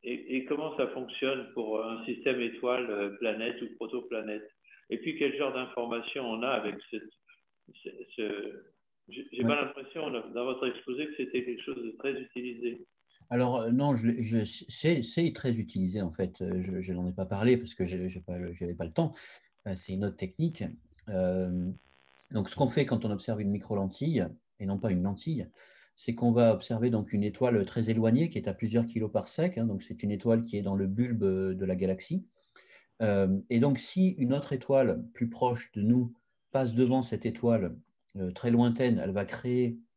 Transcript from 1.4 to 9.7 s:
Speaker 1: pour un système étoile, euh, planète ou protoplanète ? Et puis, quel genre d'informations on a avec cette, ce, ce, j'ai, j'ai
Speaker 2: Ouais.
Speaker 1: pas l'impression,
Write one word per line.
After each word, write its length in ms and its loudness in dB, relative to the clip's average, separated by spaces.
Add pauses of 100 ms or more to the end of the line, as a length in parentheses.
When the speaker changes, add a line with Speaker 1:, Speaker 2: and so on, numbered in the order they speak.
Speaker 1:
pour 280 -2
un 220 -8
système 360 -2
étoile, 500 -2
euh, 280 -2
planète 440 -2
ou 140 -10
protoplanète ? 720 -6 (440)
Et 80 -4
puis, 200 -6
quel 200 2
genre 160 -2
d'informations 720 -6
on 180 -4
a 60 -2
avec 260 0 (160)
cette, 120 -8 (800)
ce, 60 -12 (280)
ce, 460 -6 (460)
j'ai, 240 -12
j'ai 100 -2
Speaker 2:
Ouais. 60 4
Speaker 1:
pas 160 2
l'impression, 460 -8